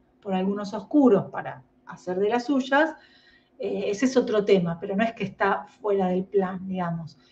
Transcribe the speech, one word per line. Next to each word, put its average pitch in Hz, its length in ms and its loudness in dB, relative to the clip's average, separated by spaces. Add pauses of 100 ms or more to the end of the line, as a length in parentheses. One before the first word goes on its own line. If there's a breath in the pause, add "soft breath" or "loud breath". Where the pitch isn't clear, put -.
(220)
por 196 120 -6
algunos 196 400 -4
oscuros 220 580 4
para - 320 -10 (220)
hacer 180 340 -8
de 208 100 2
las 240 160 0
suyas, 277 500 0 (640 soft breath)
eh, 196 280 -4
ese 208 180 0
es 262 120 0
otro 214 260 2
tema, 175 360 4
pero 196 160 -6
no 208 80 2
es 226 100 0
que - 100 -8
está 196 420 -2 (160)
fuera 196 260 0
del 185 180 0
plan, 190 420 -2
digamos. 170 500 -6 (140 soft breath)